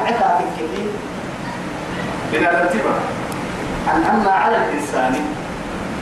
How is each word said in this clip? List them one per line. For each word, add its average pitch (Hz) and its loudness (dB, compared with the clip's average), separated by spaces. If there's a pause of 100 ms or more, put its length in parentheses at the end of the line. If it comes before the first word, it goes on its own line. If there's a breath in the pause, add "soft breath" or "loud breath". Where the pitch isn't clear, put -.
عتاك - 4
الكثير 208 -2 (1400)
من 156 2
الارتباط. 170 4 (920)
أن 330 4
أما 214 4
على 226 4
الإنسان - 0 (880)